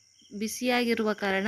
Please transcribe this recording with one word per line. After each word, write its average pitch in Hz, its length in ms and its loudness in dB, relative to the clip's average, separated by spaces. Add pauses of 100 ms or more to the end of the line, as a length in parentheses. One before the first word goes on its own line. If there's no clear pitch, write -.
(380)
ಬಿಸಿಯಾಗಿರುವ 233 760 0
ಕಾರಣ 196 360 0